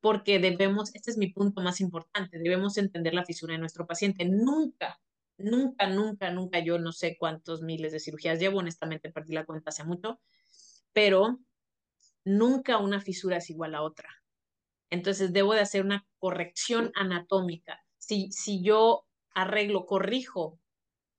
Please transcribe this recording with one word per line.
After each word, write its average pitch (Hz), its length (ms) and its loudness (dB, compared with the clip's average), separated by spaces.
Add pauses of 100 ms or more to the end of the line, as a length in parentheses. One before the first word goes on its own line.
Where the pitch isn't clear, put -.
porque 202 380 4
debemos, 196 540 2
este - 180 -8
es 220 60 -2
mi 190 140 0
punto 202 300 0
más 180 180 0
importante, 180 600 -4
debemos 185 380 0
entender 170 360 0
la 180 120 0
fisura 165 280 -8
de 160 60 -4
nuestro 165 280 -8
paciente. 190 380 -2
Nunca, 254 760 0 (380)
nunca, 233 500 0
nunca, 202 440 -2
nunca, 180 280 -2
yo 170 200 0
no 165 120 -4
sé 165 260 -6
cuántos 160 440 -6
miles 160 320 -6
de 156 80 -8
cirugías 160 380 -4
llevo, 196 200 2
honestamente 160 500 -6
perdí 160 240 -10
la 156 120 -4
cuenta 156 240 -10
hace 156 160 -10
mucho, 180 340 -6 (720)
pero 208 480 6 (880)
nunca 233 520 4
una 202 220 0
fisura 185 380 -4
es 170 120 -8
igual 160 240 -8
a 151 80 -4
otra. - 280 -8 (800)
Entonces 190 420 -2
debo 196 220 4
de 214 80 4
hacer 196 240 0
una 202 200 -2 (120)
corrección 190 760 -2
anatómica. 180 880 -2 (160)
Si, 196 360 -4
si 196 280 -4
yo 214 440 6 (280)
arreglo, 202 520 0
corrijo 190 720 -2 (600)